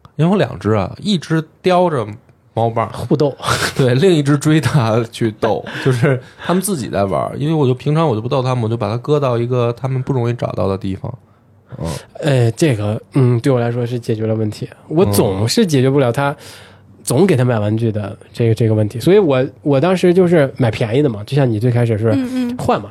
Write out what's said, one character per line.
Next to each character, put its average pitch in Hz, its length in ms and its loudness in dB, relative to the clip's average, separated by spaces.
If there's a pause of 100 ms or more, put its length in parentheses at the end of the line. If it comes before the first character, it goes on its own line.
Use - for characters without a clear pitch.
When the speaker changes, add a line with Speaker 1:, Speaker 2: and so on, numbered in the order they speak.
(160)
Speaker 1:
因 147 80 0
为 175 80 2
我 208 60 2
两 127 200 -2
只 98 120 0
啊， 101 200 0 (120)
一 190 160 0
只 160 260 -2 (160)
叼 180 300 2
着 127 140 -4 (500)
猫 113 160 0
棒 113 160 -2
儿。 - 80 -8
Speaker 2:
互 - 200 -4
逗。 143 220 0 (200)
Speaker 1:
<laughs> - 200 -6
对， 123 200 2
另 185 140 4
一 151 120 4
只 143 160 2
追 156 200 2
它 120 400 2 (140)
去 113 200 -2
逗， 107 300 -2 (220)
就 131 80 4
是 127 260 2 (240)
它 175 120 -2
们 185 80 0
自 196 120 -4
己 117 140 -6
在 92 160 -2
玩 85 180 -2
儿， - 140 -6
因 135 100 -4
为 165 80 -2
我 151 120 2
就 127 80 2
平 143 200 -2
常 165 140 2
我 117 60 0
就 107 80 -2
不 123 80 -6
逗 139 120 0
它 127 120 -2
们， 123 100 -2
我 - 40 -2
就 117 100 -2
把 101 120 -2
它 117 60 -2
搁 143 240 0
到 127 160 0
一 117 100 -2
个 120 320 0
它 - 80 -6
们 131 160 -4
不 139 120 -4
容 120 120 -2
易 120 60 0
找 - 200 -6
到 98 140 -2
的 98 120 -2
地 95 180 -6
方。 - 160 -10 (680)
嗯。 80 80 -8 (360)
Speaker 2:
哎， 127 340 2
这 147 200 2
个， 104 220 -4 (140)
嗯， 123 280 2
对 139 120 2
我 123 60 2
来 120 140 -2
说 120 120 -4
是 120 140 -4
解 117 160 -4
决 107 100 -4
了 110 100 0
问 110 160 -2
题。 113 180 -10 (180)
我 160 200 0
总 101 400 0
是 233 200 2
解 143 160 2
决 131 80 2
不 143 80 2
了 120 140 2
它， 143 180 -2
Speaker 1:
嗯。 147 60 -6 (680)
Speaker 2:
总 151 240 2
给 170 100 2
它 123 80 2
买 123 140 0
玩 104 180 0
具 110 160 0
的 104 240 -8 (160)
这 117 160 0
个， 110 60 4
这 117 140 2
个 110 60 2
问 107 140 2
题。 120 100 -10
所 165 140 2
以 208 60 6
我， 139 260 2 (180)
我 139 180 2
当 180 140 2
时 175 200 2
就 185 120 4
是 151 300 4
买 120 140 2
便 107 260 -2
宜 147 60 4
的 143 60 2
嘛， 104 160 -6
就 135 120 -4
像 139 120 4
你 107 120 0
最 123 100 2
开 117 140 2
始 113 140 0
是 113 120 0
Speaker 3:
嗯， 254 400 -2
嗯。 247 60 -8
Speaker 2:
换 214 240 0
嘛， - 100 -12